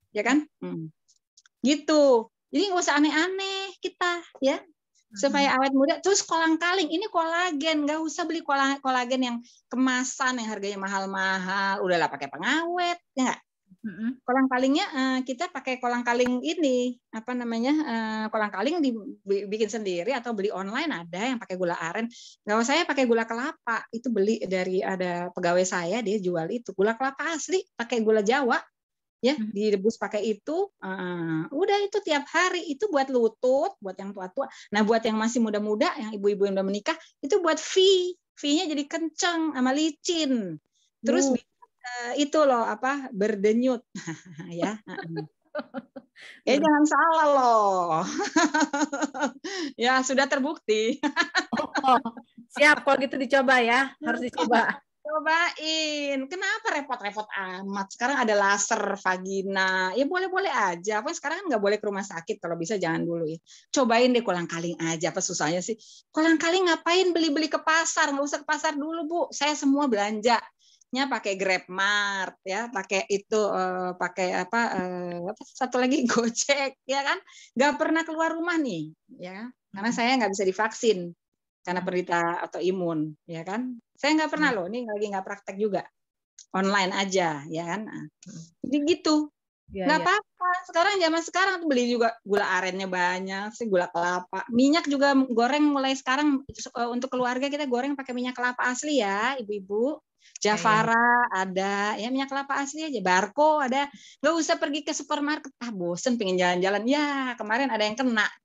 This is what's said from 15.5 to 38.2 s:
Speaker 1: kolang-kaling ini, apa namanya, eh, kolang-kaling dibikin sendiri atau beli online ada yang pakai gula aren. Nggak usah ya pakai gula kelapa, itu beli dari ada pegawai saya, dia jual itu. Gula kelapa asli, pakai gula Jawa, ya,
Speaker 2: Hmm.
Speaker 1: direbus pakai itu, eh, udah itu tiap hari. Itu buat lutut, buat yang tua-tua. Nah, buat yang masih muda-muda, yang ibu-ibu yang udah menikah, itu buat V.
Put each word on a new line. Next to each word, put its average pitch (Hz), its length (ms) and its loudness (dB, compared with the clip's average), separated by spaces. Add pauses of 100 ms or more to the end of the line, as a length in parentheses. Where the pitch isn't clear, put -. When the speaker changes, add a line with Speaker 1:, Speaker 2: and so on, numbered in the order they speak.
Speaker 1:
kolang-kaling 247 640 0
ini, 254 640 0
apa 226 240 -10
namanya, 240 400 -2
eh, 226 560 -2
kolang-kaling 220 560 -2
dibikin 208 880 -2
sendiri 202 400 -2
atau 240 240 -4
beli 196 160 -2
online 233 400 -4
ada 170 320 -8
yang 247 160 -2
pakai - 160 -8
gula 175 240 -2
aren. 170 240 -4 (400)
Nggak 214 160 2
usah 247 160 2
ya 339 80 2
pakai 269 240 0
gula 226 160 2
kelapa, 233 640 -6
itu 233 240 -6
beli 214 320 0
dari 185 400 -2
ada 180 480 -4
pegawai 180 320 2
saya, 185 400 -2
dia 208 160 -2
jual 175 320 -2
itu. 233 240 -8
Gula 220 240 2
kelapa 269 320 -4
asli, 330 320 -2 (140)
pakai 233 240 -2
gula 220 180 4
Jawa, 254 380 2 (640)
ya, 262 160 4
Speaker 2:
Hmm. 214 160 -4
Speaker 1:
direbus 202 400 2
pakai 208 320 -4
itu, 302 560 -2
eh, 180 680 -4
udah 392 360 0
itu 403 160 -4
tiap 294 320 0
hari. 359 320 0
Itu 392 240 -2
buat 269 200 2
lutut, 254 680 2
buat 190 160 -10
yang 196 160 -12
tua-tua. 190 400 -8 (240)
Nah, 214 80 4
buat 226 240 4
yang 220 120 0
masih 233 200 0
muda-muda, 214 600 0
yang 220 200 -8
ibu-ibu 202 320 2
yang 190 80 -2
udah 190 80 0
menikah, 208 320 -2 (240)
itu 330 160 2
buat 320 240 0
V. - 100 -8 (640)